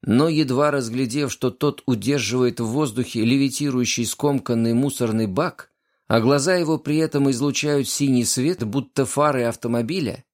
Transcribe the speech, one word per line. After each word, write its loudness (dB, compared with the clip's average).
Но, 4
едва 2
разглядев, -2
что -2
тот -2
удерживает 0
в -2
воздухе -2
левитирующий 0
скомканный 0
мусорный 0
бак, -4
а 4
глаза 2
его 0
при -2
этом 2
излучают 0
синий 2
свет, -2
будто -2
фары 0
автомобиля -2